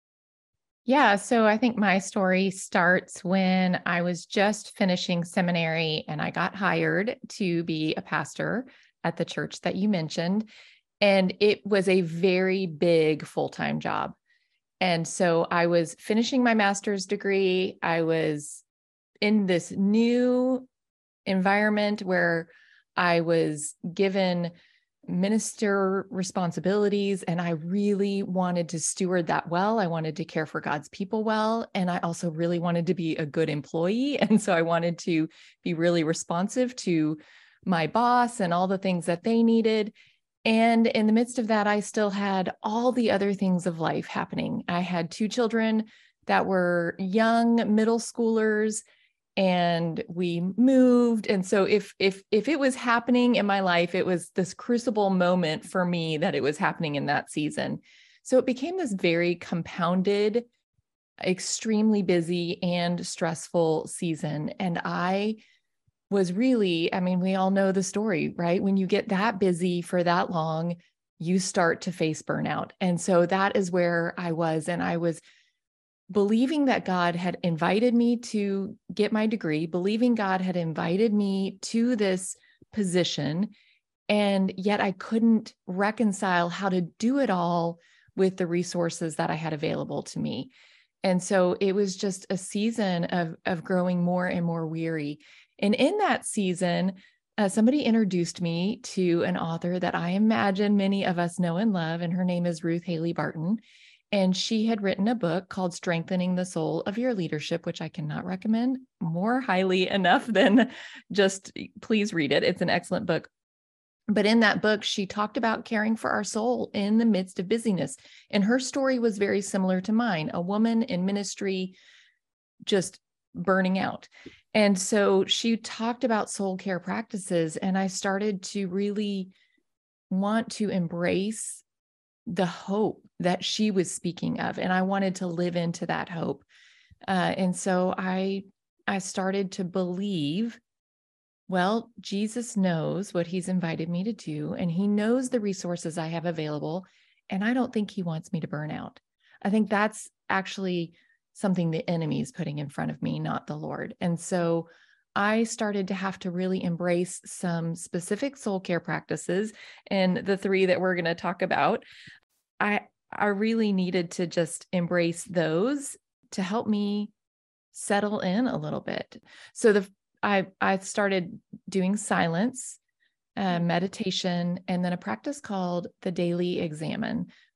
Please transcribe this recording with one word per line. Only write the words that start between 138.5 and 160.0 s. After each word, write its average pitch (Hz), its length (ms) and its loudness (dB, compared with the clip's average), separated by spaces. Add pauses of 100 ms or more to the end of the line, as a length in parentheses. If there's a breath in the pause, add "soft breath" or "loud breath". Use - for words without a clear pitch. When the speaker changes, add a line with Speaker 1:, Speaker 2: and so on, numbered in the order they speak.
Speaker 1:
I 202 120 -2
started 190 540 -4
to 190 120 -6
believe, 180 920 -4 (880)
well, 190 420 0 (100)
Jesus 220 560 -6
knows 170 560 0
what 170 140 0
he's 180 220 -6
invited 165 400 -2
me 175 160 -4
to 233 80 -4
do, 151 420 -8
and 175 160 -4
he 185 160 0
knows 226 420 0
the 247 120 -2
resources 175 580 -6
I 160 100 -4
have 165 160 -6
available, 156 640 -4 (420 soft breath)
and 196 160 -2
I 233 80 2
don't 254 200 0
think 208 180 -2
he 196 120 -6
wants 160 300 -6
me 160 80 -2
to 170 80 -6
burn 151 220 -6
out. - 300 -10 (420 soft breath)
I 202 80 -2
think 214 180 2
that's 214 400 -2 (200)
actually 185 640 -2 (400 soft breath)
something 180 380 0
the 160 180 -4
enemy 156 320 -2
is 151 120 -6
putting 156 260 -6
in 143 100 -8
front 151 220 -6
of 151 120 -10
me, 151 160 -4
not 156 280 -6
the 151 100 -8
Lord. 151 440 -8
And 170 200 -2
so 170 480 -2 (480 soft breath)
I 214 260 2
started 208 460 -4
to 202 60 -6
have 185 260 -6
to 185 100 -6
really 185 320 -2
embrace 175 640 -2
some 165 500 -4
specific 208 640 -6
soul 190 240 -4
care 175 200 -2
practices, 170 720 -4 (360 loud breath)
and 185 300 2